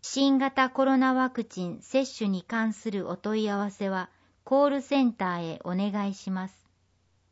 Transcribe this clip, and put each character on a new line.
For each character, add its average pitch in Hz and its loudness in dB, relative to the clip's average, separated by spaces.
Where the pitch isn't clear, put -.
新 269 2
型 262 2
コ 269 2
ロ 269 4
ナ 262 4
ワ 254 2
ク 233 -4
チ 185 -6
ン - -8
接 269 -2
種 208 -2
に 185 -2
関 220 -2
す - -8
る 196 -4
お 180 -6
問 214 -2
い 214 -2
合 202 -2
わ 202 -2
せ 196 -6
は、 185 -4
コ 277 4
ー 285 4
ル 277 -2
セ 277 2
ン 240 4
タ 185 -2
ー 165 -6
へ - -16
お 180 -4
願 202 -2
い 196 -6
し - -8
ま 185 -6
す。 - -16